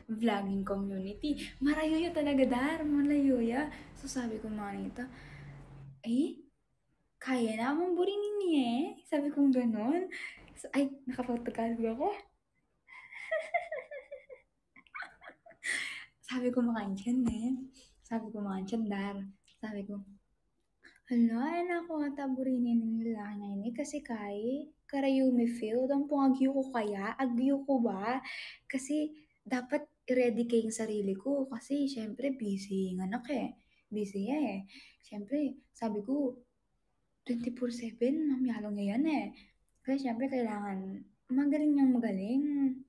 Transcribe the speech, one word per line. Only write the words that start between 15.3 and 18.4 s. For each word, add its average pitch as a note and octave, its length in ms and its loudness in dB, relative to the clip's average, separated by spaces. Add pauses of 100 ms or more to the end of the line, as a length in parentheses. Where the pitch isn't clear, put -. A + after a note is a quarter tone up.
Sabi B3 160 0
ko, B3 160 2
"Makansyan A3+ 640 2
eh." A3+ 240 0 (560)
Sabi G#3+ 240 -4
ko, G#3+ 80 -8
"Makansyan, G3+ 480 -2